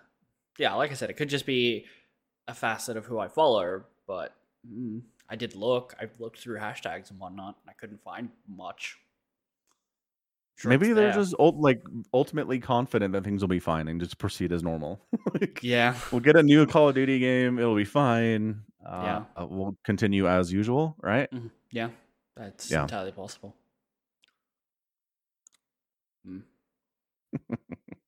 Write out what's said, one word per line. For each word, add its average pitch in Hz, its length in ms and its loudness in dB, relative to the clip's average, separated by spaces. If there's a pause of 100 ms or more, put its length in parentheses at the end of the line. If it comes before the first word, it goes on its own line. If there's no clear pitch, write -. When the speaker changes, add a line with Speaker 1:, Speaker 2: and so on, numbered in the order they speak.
(580)
Speaker 1:
yeah, 147 160 0
like 139 160 0
I 139 40 -10
said, 120 140 -8
it 95 80 -10
could 147 140 -4
just 139 160 -4
be 120 400 0 (600)
a 123 60 -14
facet 113 460 -6
of 107 80 -12
who 120 120 -6
I 95 100 -4
follow, 101 560 2 (220)
but, 87 300 -10 (340)
mm, 113 300 -10 (300)
I 113 60 -10
did 110 180 -8
look. 123 440 -2
I 110 200 -12
looked 113 220 -14
through 113 180 -10
hashtags 98 520 -10
and 98 80 -20
whatnot, 95 440 -16
and - 80 -20
I - 100 -20
couldn't 104 220 -20
find 101 260 -12 (180)
much. 92 520 -14 (1600)
Sure, - 120 -6
Speaker 2:
Maybe 190 200 6
Speaker 1:
it's 233 60 4
Speaker 2:
they're 214 180 6
Speaker 1:
there. - 20 2
Speaker 2:
just 196 260 2
ult-, 160 160 6
like, 139 260 4 (300)
ultimately 135 480 0
confident 120 540 0
that 98 100 -2
things 101 160 -2
will 98 80 0
be 90 100 2
fine 80 300 -2
and 85 100 -6
just 85 200 -8
proceed 92 340 -4
as 85 100 -2
normal. 82 380 -6 (120)
<laughs> - 200 -6
Like, - 300 -6
Speaker 1:
Yeah. 123 340 2 (160)
Speaker 2:
we'll 123 80 0
get 147 160 8
a 165 60 10
new 147 240 8
Call 147 240 6
of 131 40 -2
Duty 131 240 2
game, 127 400 2
it'll 117 160 2
be 104 120 2
fine. 113 760 2 (220)
Uh, 90 180 -8
Speaker 1:
Yeah. 90 400 -6
Speaker 2:
uh, 82 40 -8
we'll 95 360 -6
continue 98 460 2
as 90 240 2
usual, 127 480 0
right? 120 320 0
Speaker 1:
Mm-hmm. 117 160 -10 (220)
Yeah, 117 200 -6 (460)
that's - 340 -16
Speaker 2:
Yeah. 78 120 0
Speaker 1:
entirely 95 300 -6
possible. 101 440 -16 (2750)
Mm. 92 140 -14 (920)
Speaker 2:
<laughs> - 160 -10 (600)